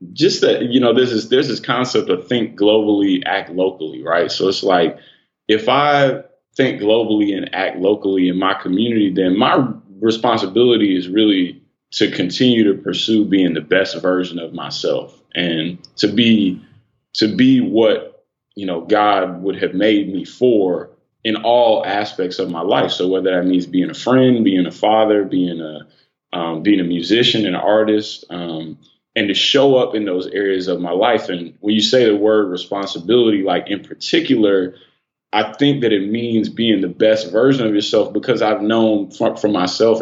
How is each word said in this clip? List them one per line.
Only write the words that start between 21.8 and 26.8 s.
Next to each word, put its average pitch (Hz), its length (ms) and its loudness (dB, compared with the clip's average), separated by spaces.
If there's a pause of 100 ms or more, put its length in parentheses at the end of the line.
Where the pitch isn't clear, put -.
aspects 95 540 -4
of 92 120 -4
my 82 100 -8
life. 107 300 0
So 90 180 -2
whether 92 260 0
that 90 140 0
means 90 180 0
being 90 240 -2
a 80 40 -12
friend, 123 500 2
being 95 220 2
a 85 40 -8
father, 104 540 2
being 90 360 -2
a, 78 280 -14 (480)
um, 82 260 -6
being 101 160 2
a 87 60 0